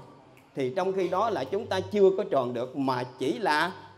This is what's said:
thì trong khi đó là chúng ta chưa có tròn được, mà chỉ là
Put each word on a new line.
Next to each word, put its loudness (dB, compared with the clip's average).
thì -2
trong 0
khi 0
đó 0
là -2
chúng -6
ta -2
chưa 6
có 0
tròn 0
được, -6
mà 0
chỉ -2
là 2